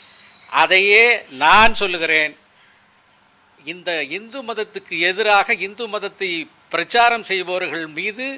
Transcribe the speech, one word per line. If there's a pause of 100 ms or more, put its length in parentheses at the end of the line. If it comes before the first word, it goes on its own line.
(640)
அதையே (400)
நான்
சொல்லுகிறேன். (1400)
இந்த (280)
இந்து (100)
மதத்துக்கு (160)
எதிராக (120)
இந்து (100)
மதத்தை (420)
பிரச்சாரம்
செய்பவர்கள் (100)
மீது (120)